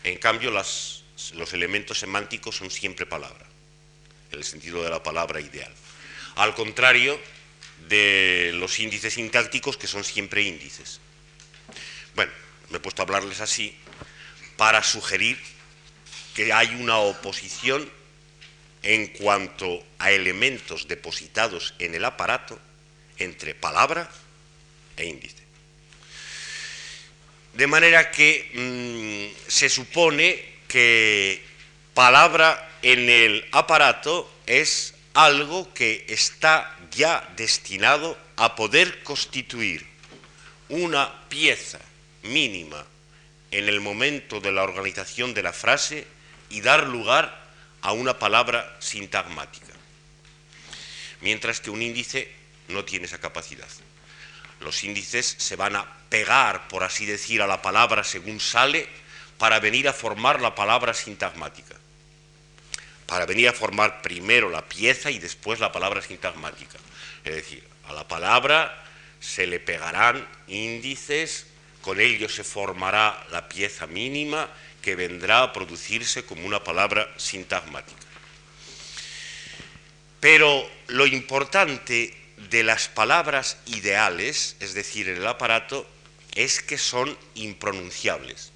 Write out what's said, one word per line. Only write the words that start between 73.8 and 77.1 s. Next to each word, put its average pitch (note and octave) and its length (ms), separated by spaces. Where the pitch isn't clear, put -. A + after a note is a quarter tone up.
mínima C#3+ 640
que G2 140
vendrá F2+ 480
a B2 100
producirse G2+ 720
como E2+ 200
una G2+ 180
palabra G2 540